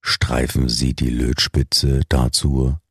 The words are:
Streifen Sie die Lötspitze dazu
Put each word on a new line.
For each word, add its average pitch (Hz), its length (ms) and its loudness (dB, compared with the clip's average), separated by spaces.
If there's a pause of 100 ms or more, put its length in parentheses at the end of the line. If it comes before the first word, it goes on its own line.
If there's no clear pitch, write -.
Streifen 64 680 0
Sie 64 240 0
die - 160 -2
Lötspitze - 960 0
dazu 65 680 0 (140)